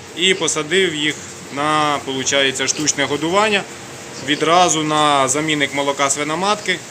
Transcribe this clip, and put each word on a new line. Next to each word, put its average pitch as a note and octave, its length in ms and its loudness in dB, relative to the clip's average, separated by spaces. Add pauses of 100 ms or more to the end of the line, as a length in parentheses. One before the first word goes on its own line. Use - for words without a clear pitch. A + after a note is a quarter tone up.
(160)
і F#3 180 2
посадив E3 600 0
їх D3+ 200 -2 (380)
на, D3 520 2
получається, C3+ 600 0
штучне C#3+ 380 -2
годування. F3 580 2 (640)
Відразу D#3 560 4
на D3+ 460 4
замінник D3 460 0
молока C#3 360 0
свиноматки. F3 680 -2 (120)